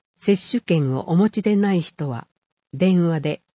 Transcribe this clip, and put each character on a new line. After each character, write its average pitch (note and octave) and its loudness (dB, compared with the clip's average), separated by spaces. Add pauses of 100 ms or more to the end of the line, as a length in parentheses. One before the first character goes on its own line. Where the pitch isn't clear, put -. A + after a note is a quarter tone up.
(160)
接 - -2
種 A#3+ -2
券 D3 0
を - -6
お E3 0
持 G#3 4
ち G#3+ -4
で G#3 0
な G3+ 2
い F3+ 0
人 D3 -10
は、 - -12 (440)
電 F3+ 2
話 E3 0
で D3+ -6 (140)